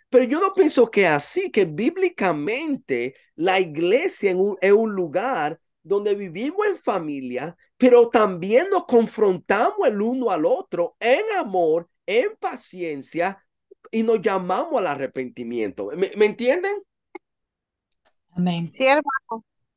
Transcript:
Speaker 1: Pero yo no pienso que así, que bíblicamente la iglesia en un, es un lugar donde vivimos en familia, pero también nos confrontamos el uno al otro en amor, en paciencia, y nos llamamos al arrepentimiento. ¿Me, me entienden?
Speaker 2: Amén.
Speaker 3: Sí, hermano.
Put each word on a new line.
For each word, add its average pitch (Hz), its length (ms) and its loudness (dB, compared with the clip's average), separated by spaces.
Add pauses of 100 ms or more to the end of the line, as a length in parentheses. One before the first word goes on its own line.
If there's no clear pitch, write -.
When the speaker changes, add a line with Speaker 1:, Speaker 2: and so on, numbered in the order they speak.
(100)
Speaker 1:
Pero 254 140 6
yo 277 160 -2
no 381 120 0
pienso 294 380 4
que 196 160 2
así, 285 440 -2
que 202 140 2
bíblicamente 208 1500 -4 (200)
la 185 240 0
iglesia 190 720 -2
en 180 100 0
un, 196 200 -2
es 190 120 4
un 220 200 4
lugar 175 680 -4 (240)
donde 202 340 -2
vivimos 233 500 -6
en 381 100 -2
familia, 147 800 -6 (200)
pero 240 320 6
también 208 600 2
nos 370 160 -2
confrontamos 226 1000 2
el 208 140 0
uno 233 320 -2
al 156 120 0
otro 202 540 -2
en 262 240 2 (160)
amor, 170 500 0 (160)
en 247 360 0
paciencia, 170 1000 -6 (520)
y 226 100 0
nos 220 180 2
llamamos 202 600 -2
al 180 80 -2
arrepentimiento. 120 1080 -6
¿Me, 185 200 -2
me 208 100 6
entienden? 359 560 -2 (1500)
Speaker 2:
Amén. 175 400 -2
Speaker 3:
Sí, 262 120 -4
hermano. 269 600 0 (320)